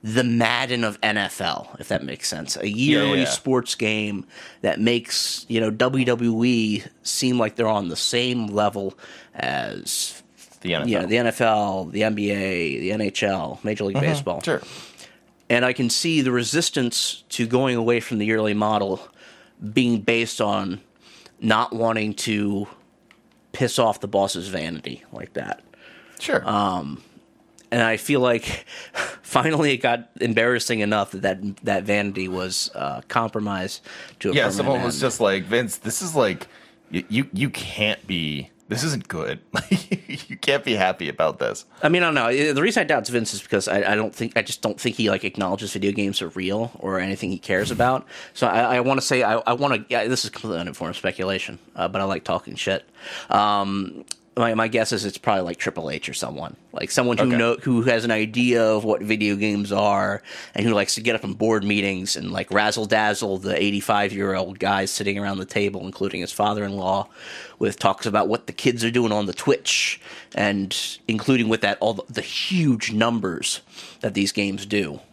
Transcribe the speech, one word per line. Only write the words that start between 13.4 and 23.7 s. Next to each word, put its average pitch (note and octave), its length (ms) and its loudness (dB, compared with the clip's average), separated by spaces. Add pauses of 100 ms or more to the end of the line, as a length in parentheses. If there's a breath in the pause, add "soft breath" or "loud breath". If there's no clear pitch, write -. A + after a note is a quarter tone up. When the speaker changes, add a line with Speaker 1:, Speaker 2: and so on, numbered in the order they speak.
Speaker 1:
Major G#2+ 220 -2
League G2 120 2
Speaker 2:
Mm-hmm. C#3 80 2
Speaker 1:
Baseball. C#3+ 380 -2
Speaker 2:
Sure. C#3+ 180 0 (880 loud breath)
Speaker 1:
And A#2+ 160 4
I B2+ 80 2
can A#2+ 160 0
see D#3+ 320 2
the B2+ 100 2
resistance B2 1000 0
to A#2+ 180 0
going B2+ 280 4
away A#2 240 4
from A2 200 -4
the G#2 60 2
yearly G#2+ 280 2
model G#2 480 2 (720 loud breath)
being A#2+ 280 4
based A#2 380 2
on G2 400 0 (640 loud breath)
not A2 320 2
wanting A2 400 0
to G#2 540 0 (840)
piss - 280 0